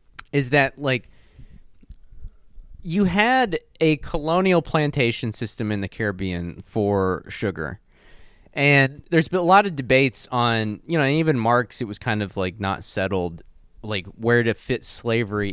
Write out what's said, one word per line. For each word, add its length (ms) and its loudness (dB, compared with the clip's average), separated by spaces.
is 180 0
that, 280 2
like, 320 -2
you 220 0
had 540 2
a 160 4
colonial 640 2
plantation 680 0
system 380 -6
in 120 -2
the 60 -6
Caribbean 760 -6
for 680 0
sugar. 520 -6
And 560 2
there's 180 2
been 120 0
a 40 0
lot 220 6
of 100 -6
debates 540 0
on, 560 0
you 120 -2
know, 60 2
and 120 2
even 220 2
Marx, 420 2
it 60 -4
was 120 -10
kind 240 -2
of, 140 -8
like, 240 -4
not 240 -4
settled, 580 -4
like, 260 -6
where 340 2
to 100 2
fit 320 -6
slavery 680 -2